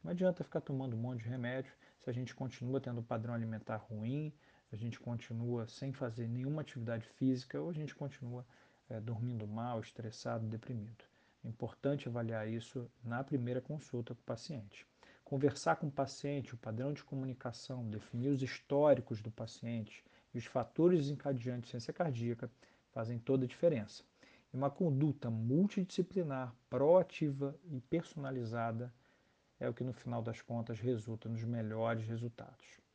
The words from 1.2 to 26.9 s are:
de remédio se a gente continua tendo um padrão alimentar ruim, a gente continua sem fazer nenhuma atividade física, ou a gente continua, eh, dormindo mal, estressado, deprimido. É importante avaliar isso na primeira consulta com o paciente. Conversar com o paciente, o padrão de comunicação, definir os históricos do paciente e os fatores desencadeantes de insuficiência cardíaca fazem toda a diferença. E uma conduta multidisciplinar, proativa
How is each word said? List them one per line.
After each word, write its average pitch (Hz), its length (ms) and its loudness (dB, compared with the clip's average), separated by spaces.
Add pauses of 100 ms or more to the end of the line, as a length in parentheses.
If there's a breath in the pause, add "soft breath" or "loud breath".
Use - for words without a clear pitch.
de 113 60 -4
remédio 127 440 -4 (260 loud breath)
se - 100 -6
a 127 40 -2
gente 123 200 -4
continua 131 460 -2
tendo 120 220 -2
um - 20 -6
padrão 117 300 -2
alimentar 113 420 -2
ruim, 120 560 -4 (400 soft breath)
a 113 60 -8
gente 113 220 -4
continua 117 680 -4
sem 135 240 -6
fazer 117 360 -4
nenhuma 131 340 -2
atividade 117 440 -4 (120)
física, 131 440 2
ou 156 80 -2
a 175 40 -4
gente 151 200 -4
continua, 123 520 -8 (440 soft breath)
eh, 113 120 -4
dormindo 117 440 -2
mal, 113 360 -2
estressado, 113 680 -4
deprimido. 113 560 -6 (400 soft breath)
É - 40 -8
importante 135 600 -2
avaliar 113 380 -2
isso 117 420 -6 (140)
na 120 200 -2
primeira 123 380 0
consulta 127 540 -6
com - 60 -20
o - 40 -20
paciente. 113 600 -8 (360 loud breath)
Conversar 143 540 4
com 165 100 0
o 139 40 0
paciente, 139 640 -2
o 120 40 -10
padrão 123 340 -2
de 143 120 -6
comunicação, 127 840 -6
definir 117 400 -2
os 139 120 4
históricos 131 800 4
do 113 100 -6
paciente 117 720 -6 (300 soft breath)
e - 40 -4
os 117 80 -4
fatores 160 560 4
desencadeantes 139 420 0
de 123 80 0
insuficiência 123 420 -6
cardíaca 120 580 0 (400 soft breath)
fazem 117 260 -2
toda 131 280 4
a - 20 -4
diferença. 123 560 2 (500 loud breath)
E 131 40 -4
uma 139 120 2
conduta 139 600 2
multidisciplinar, 139 1200 2 (160)
proativa 139 840 6 (160)